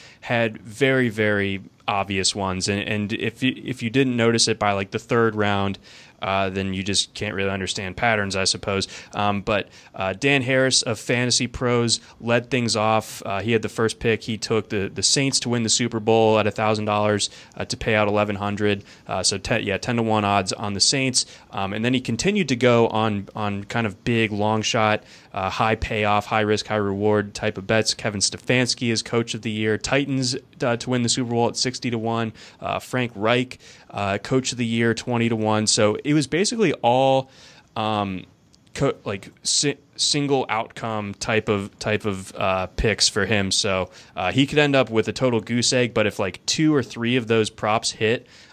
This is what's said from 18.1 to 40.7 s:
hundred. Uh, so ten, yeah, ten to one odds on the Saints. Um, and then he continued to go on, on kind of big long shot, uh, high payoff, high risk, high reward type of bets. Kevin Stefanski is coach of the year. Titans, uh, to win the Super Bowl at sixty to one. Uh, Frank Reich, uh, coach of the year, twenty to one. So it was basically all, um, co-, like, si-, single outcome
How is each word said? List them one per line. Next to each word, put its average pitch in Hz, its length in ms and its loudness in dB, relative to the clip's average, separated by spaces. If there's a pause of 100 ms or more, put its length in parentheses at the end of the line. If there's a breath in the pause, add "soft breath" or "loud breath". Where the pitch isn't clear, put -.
hundred. 101 480 -2 (220 loud breath)
Uh, 98 160 -4
so 98 140 0
ten, 107 280 -2
yeah, 95 120 0
ten 120 200 -2
to 117 60 2
one 110 220 2
odds 101 300 2
on 101 180 -6
the 98 80 -2
Saints. 135 460 0 (240 loud breath)
Um, 98 240 -4
and 110 100 -2
then 123 80 2
he 127 80 2
continued 165 480 0
to 135 80 2
go 117 320 6
on, 107 480 0
on 101 280 -4
kind 117 220 -2
of 95 180 -8
big 113 280 0
long 107 300 0
shot, 107 420 2 (300 loud breath)
uh, 95 160 -4
high 113 240 0
payoff, 107 520 0
high 110 140 0
risk, 107 280 0
high 107 80 -2
reward 101 580 0
type 107 240 -4
of 95 80 -8
bets. 117 260 2
Kevin 104 280 -4
Stefanski 123 680 0
is 110 120 0
coach 117 320 -2
of 113 80 -10
the 113 80 -4
year. 107 260 0
Titans, 135 600 -2 (260)
uh, 120 140 0
to - 120 -8
win 123 140 0
the 117 80 0
Super 120 220 -2
Bowl 117 160 2
at - 80 -8
sixty 127 340 -4
to 117 80 -2
one. 113 340 -2 (280 loud breath)
Uh, 98 180 -4
Frank 123 360 -4
Reich, 120 440 0 (320 loud breath)
uh, 101 280 -2
coach 131 340 -2
of 117 60 -8
the 123 60 -2
year, 117 300 2
twenty 117 340 0
to 117 80 -2
one. 107 300 2
So 107 380 4
it 147 100 2
was 147 140 2
basically 208 460 2
all, 131 560 2 (460 loud breath)
um, 104 480 -2 (500)
co-, 139 200 0 (100)
like, 101 280 -8 (100)
si-, - 340 0 (200)
single 143 520 0
outcome 107 640 -4